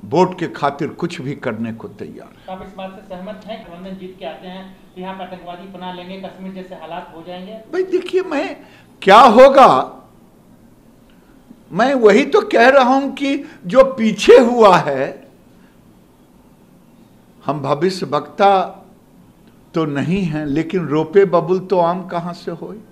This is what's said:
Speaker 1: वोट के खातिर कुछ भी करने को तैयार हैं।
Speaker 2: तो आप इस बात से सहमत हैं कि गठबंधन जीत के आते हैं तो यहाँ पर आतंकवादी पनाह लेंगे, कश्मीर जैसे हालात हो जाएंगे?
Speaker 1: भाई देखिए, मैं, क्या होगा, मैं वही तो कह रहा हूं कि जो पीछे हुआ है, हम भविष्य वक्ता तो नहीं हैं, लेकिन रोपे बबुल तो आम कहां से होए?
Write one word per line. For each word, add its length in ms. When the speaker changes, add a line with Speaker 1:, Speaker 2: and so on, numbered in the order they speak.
Speaker 1:
वोट 340
के 100
खातिर 400
कुछ 320
भी 140
करने 380
को 160
तैयार 400
हैं। 180
Speaker 2:
तो 60
आप 160
इस 60
बात 160
से 260
सहमत 300
हैं 180
कि 80
गठबंधन 240
जीत 240
के 60
आते 200
हैं 480
तो 80
यहाँ 120
पर 80
आतंकवादी 500
पनाह 200
लेंगे, 280
कश्मीर 320
जैसे 220
हालात 420
हो 100
जाएंगे? 260
Speaker 1:
भाई 300
देखिए, 400
मैं, 340
क्या 180
होगा, 800
मैं 220
वही 320
तो 140
कह 280
रहा 260
हूं 180
कि 320
जो 180
पीछे 540
हुआ 380
है, 520
हम 140
भविष्य 460
वक्ता 800
तो 100
नहीं 380
हैं, 240
लेकिन 400
रोपे 380
बबुल 340
तो 200
आम 280
कहां 280
से 160
होए? 280